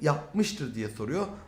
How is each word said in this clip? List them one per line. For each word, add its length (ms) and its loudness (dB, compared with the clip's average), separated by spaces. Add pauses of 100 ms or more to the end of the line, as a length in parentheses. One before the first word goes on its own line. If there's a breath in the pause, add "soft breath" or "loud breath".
yapmıştır 720 2
diye 140 -2
soruyor. 360 -2 (220 loud breath)